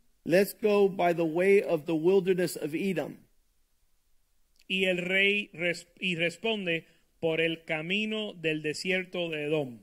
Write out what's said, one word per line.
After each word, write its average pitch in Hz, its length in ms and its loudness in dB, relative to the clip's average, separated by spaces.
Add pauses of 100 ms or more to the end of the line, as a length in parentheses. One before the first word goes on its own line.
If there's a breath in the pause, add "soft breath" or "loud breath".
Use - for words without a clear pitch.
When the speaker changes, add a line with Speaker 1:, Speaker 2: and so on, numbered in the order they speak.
(240)
Speaker 1:
"Let's 190 300 2
go 202 340 2
by 180 260 0
the 170 120 0
way 185 380 4
of 160 240 -2
the 165 80 0
wilderness 180 600 2
of 151 200 -6
Edom." 170 500 -4 (1500)
Speaker 2:
Y 190 140 2
el 185 120 2
rey 196 560 2
res-, 170 340 -4 (120)
y 185 160 -2
responde, 175 680 -4 (340 soft breath)
"Por 160 220 0
el 165 240 -2
camino 208 680 -4
del 156 280 -4
desierto 180 680 -4
de 151 180 -6
Edom." 143 360 -2